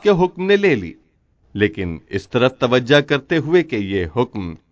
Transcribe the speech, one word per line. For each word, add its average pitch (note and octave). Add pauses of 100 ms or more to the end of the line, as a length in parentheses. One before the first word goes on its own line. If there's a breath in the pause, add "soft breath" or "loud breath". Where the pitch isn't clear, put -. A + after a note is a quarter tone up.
کے G#3
حکم F3+
نے G3+
لے G3
لی، F2+ (600)
لیکن G2 (100)
اس G2
طرف B2+
توجہ B2+
کرتے D3
ہوئے D#3+
کہ D#3
یہ G2 (100)
حکم G#2 (180)